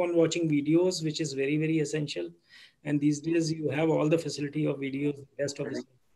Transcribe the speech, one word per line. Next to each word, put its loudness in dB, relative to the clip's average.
on 0
watching 4
videos, 2
which -2
is -4
very, 0
very 0
essential। -4
And 0
these 0
days 0
you 0
have 4
all 2
the 2
facility -2
of -2
videos, -2
best -4
of -6
the -6